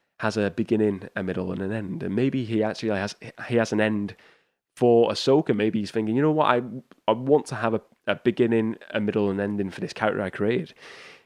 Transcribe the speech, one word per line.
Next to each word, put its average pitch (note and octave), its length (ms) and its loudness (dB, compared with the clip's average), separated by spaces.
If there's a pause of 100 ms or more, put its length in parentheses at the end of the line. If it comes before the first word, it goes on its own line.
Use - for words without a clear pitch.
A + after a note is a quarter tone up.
(220)
has A2 160 -2
a G2+ 140 0
beginning, G#2+ 680 0
a G2 60 -4
middle, F#2 280 -4
and F#2+ 100 -6
an G2 120 -6
end. F#2+ 280 -8
And F#2+ 140 -4
maybe C3 300 0
he G#2+ 180 0
actually G#2+ 340 -2
has, G2+ 160 -4 (360)
he A#2+ 80 2
has A2+ 160 2
an G#2+ 80 2
end G#2 340 -2 (600)
for A#2 340 6
Ahsoka. C3+ 420 2
Maybe G#2+ 260 0
he's G2+ 120 -4
thinking, A2 240 -2
"You C3+ 60 2
know D#3 100 2
what? D3+ 140 2
I, B2 160 2 (440)
I A2 60 2
want C3 360 2
to C3 80 -8
have A2+ 180 -2
a, G#2+ 80 0 (260)
a G2+ 80 2
beginning, A2+ 640 2 (140)
a A2 100 -2
middle, G#2 280 2
and G2 120 0
ending G2+ 280 -2
for G2 120 -12
this F#2 100 -6
character G#2+ 300 -4
I F#2+ 80 -4
created." A#2+ 440 -4 (520)